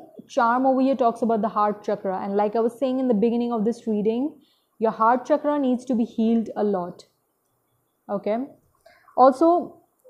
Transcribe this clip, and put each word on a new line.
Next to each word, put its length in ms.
charm 380
over 160
here 140
talks 260
about 200
the 60
heart 360
chakra. 400
And 120
like 200
I 40
was 180
saying 220
in 80
the 60
beginning 400
of 100
this 240
reading, 480
your 120
heart 360
chakra 320
needs 260
to 100
be 80
healed 540
a 60
lot. 420
Okay. 280
Also, 640